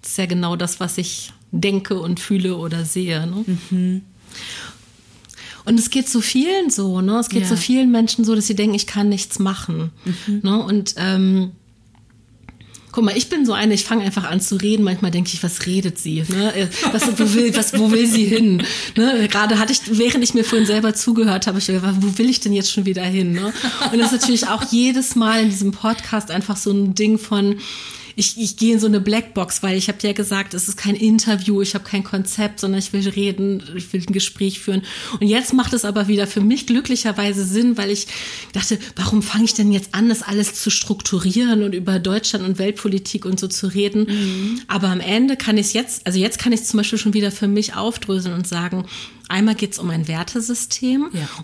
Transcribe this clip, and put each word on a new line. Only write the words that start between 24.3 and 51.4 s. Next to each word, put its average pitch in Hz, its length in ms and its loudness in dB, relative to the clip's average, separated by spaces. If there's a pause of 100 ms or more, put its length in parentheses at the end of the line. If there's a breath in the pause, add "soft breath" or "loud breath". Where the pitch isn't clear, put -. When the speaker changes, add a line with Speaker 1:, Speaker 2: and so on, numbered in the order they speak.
Speaker 1:
auch 214 240 -2
jedes 254 440 2
Mal 220 280 4
in 220 60 4
diesem 196 240 0
Podcast 220 580 -4
einfach 190 240 -2
so 202 160 -2
ein 196 240 2
Ding 214 240 4
von, 202 380 0 (600 loud breath)
ich, - 220 0
ich - 160 -2
gehe 226 160 4
in 220 60 4
so 220 80 2
eine 208 120 4
Blackbox, 208 600 -2
weil 190 160 0
ich 185 120 0
hab 202 100 -6
dir - 80 -2
ja 202 60 0
gesagt, 196 420 -4
es 180 120 -2
ist 208 80 -4
kein 202 200 -2
Interview, 214 680 2
ich 196 140 -2
hab 196 100 -8
kein 196 180 -2
Konzept, 208 560 -4
sondern 190 200 0
ich 190 120 -4
will 196 160 0
reden, 196 540 -2 (140)
ich 180 180 -8
will 185 140 -2
ein - 40 0
Gespräch 196 480 -2
führen. 190 220 -2 (380 loud breath)
Und 202 80 2
jetzt 247 260 2
macht 254 200 2
es 233 120 0
aber 208 220 0
wieder 202 180 2
für 202 160 -2
mich 220 240 4
glücklicherweise 208 800 0
Sinn, 220 320 2
weil 202 140 -2
ich 208 160 -4 (460 loud breath)
dachte, 196 260 -2 (160 loud breath)
"Warum 202 260 0
fange 208 220 0
ich 220 100 2
denn 208 180 4
jetzt 196 220 0
an, 214 160 2
das 226 140 0
alles 202 320 -2
zu - 160 -2
strukturieren 208 880 0
und 202 140 -2
über 185 240 -2
Deutschland 190 440 -2
und 185 140 0
Weltpolitik 196 640 -2
und 185 160 -2
so 190 80 -4
zu 190 200 -4
reden?" 202 420 0
Speaker 2:
Mhm. 202 580 -2
Speaker 1:
Aber 196 220 0
am 180 100 0
Ende 240 380 2
kann 220 220 0
ich's 208 140 0
jetzt, - 340 -4
also 180 100 0
jetzt 208 220 0
kann 240 140 2
ich's 226 120 0
zum - 140 0
Beispiel 208 180 0
schon 208 160 0
wieder 202 180 2
für 202 160 -2
mich 208 280 0
aufdröseln 190 580 -4
und 175 140 -2
sagen, 180 400 -4 (420 loud breath)
einmal 208 240 2
geht's 208 240 -4
um 175 140 -4
ein 165 160 -2
Wertesystem 240 1080 -2
Speaker 2:
Ja. 156 160 -6 (140)